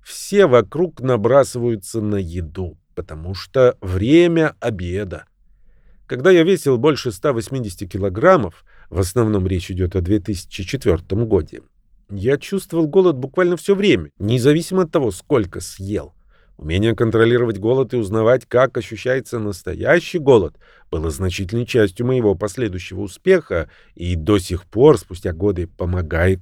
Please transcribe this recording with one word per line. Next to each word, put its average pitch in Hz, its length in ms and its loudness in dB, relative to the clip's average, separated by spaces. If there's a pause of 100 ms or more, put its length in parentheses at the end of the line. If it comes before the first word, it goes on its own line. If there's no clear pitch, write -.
все - 460 0
вокруг 139 540 2
набрасываются 120 1000 0
на 104 160 -2
еду, 87 600 -8 (160)
потому 87 400 -10
что 127 480 2
время 156 800 2
обеда. 90 680 -6 (840)
Когда 127 220 0
я 175 140 8
весил 156 340 2
больше 131 340 0
ста 147 200 -4
восьмидесяти 113 560 -6
килограммов, 101 800 0 (240)
в 87 100 -4
основном 104 480 0
речь 95 240 -4
идет 90 240 -2
о 92 60 0
две 98 180 0
тысячи - 440 -8
четвертом 95 640 -2
годе, 90 360 -2 (480)
я 104 280 -2
чувствовал 170 500 -4
голод 180 280 2
буквально 175 400 -2
все 196 200 0
время, 143 440 0
независимо 147 640 2
от 160 80 -4
того, 135 200 0
сколько 98 500 -2
съел. 95 520 -8 (440)
Умение 98 380 0
контролировать 113 640 2
голод 120 360 0
и 123 40 -2
узнавать, 110 480 2
как 127 320 2
ощущается 123 640 -6
настоящий 104 800 -2
голод, 120 380 4 (340)
было 82 180 -4
значительной 95 560 -4
частью 110 400 0
моего 120 300 2
последующего 95 640 -6
успеха 101 680 -2 (260)
и 87 200 -4
до 87 220 2
сих 92 280 -4
пор, 139 320 4
спустя 90 340 -8
годы, 87 340 -2
помогает 87 760 -2